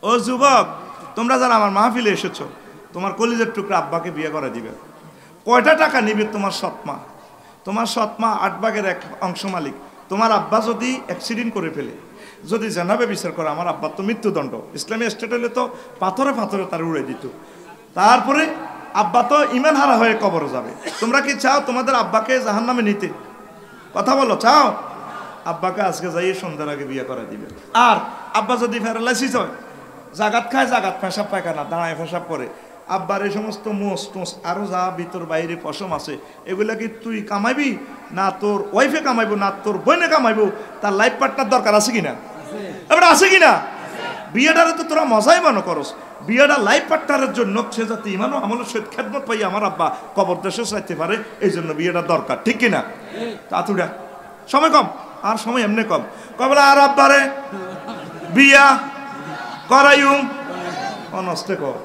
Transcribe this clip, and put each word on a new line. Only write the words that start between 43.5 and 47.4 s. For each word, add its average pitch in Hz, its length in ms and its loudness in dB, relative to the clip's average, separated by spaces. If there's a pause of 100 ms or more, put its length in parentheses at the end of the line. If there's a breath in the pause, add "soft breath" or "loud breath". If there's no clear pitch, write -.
বিয়েটারে 320 400 4
তো 330 100 -6
তোরা 311 220 0
মজাই 247 340 6
মনে 269 260 2
করস, 151 280 -4 (280 loud breath)
বিয়েটা 269 360 4
life 240 320 4
পার্টনারের 277 440 0
জন্য, 220 380 0